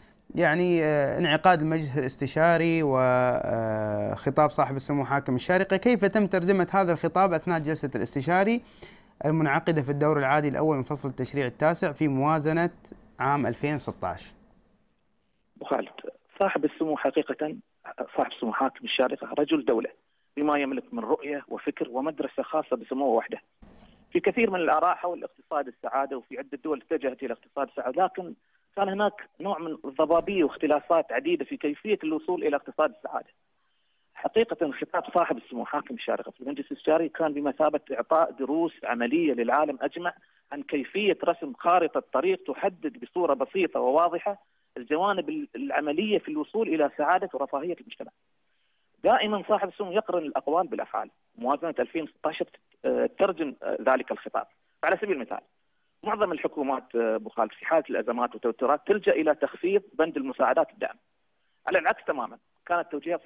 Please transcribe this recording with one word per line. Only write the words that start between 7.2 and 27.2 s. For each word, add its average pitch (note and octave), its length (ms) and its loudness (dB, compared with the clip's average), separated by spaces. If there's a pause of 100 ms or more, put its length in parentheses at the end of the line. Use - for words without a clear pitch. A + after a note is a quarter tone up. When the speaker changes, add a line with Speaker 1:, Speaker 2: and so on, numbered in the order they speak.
Speaker 1:
أثناء E3 260 0
جلسة D3 360 -4
الاستشاري F3 680 2 (640)
المنعقدة D#3 580 2
في B2+ 80 -4
الدور D3 280 2
العادي C#3+ 300 2
الأول D3+ 280 2
من C3 60 -2
فصل C#3 260 -6
التشريع C3 380 -2
التاسع D#3 460 0
في D3+ 160 0
موازنة D#3 640 2 (480)
عام C3+ 280 2
ألفين C#3+ 280 -2
وستة A2 340 -6
عشر؟ - 260 -10 (1200)
Speaker 2:
أبو - 80 -16
خالد، - 240 -4 (500)
صاحب F#3 260 0
السمو D#3 320 -2
حقيقة، D3+ 600 -2 (600)
صاحب C3+ 160 0
السمو - 200 -4
حاكم - 320 -2
الشارقة - 540 -2
رجل D3 260 0
دولة A2+ 260 0 (460)
بما D3 220 0
يملك C3 360 -4
من A2+ 100 -6
رؤية C#3+ 440 -4
وفكر C#3 420 -6
ومدرسة C3+ 520 -4
خاصة D3 340 -2
بسموه C3 320 -2
وحده. A2+ 300 0 (760)
في F3 80 2
كثير A3 300 2
من F#3 100 0
الآراء D#3+ 340 2
حول F3 300 -6
اقتصاد C#3+ 420 -6
السعادة، C3+ 500 -4
وفي B2 220 -12
عدة C#3 260 -10
دول D#3 260 -2
اتجهت C3+ 320 -2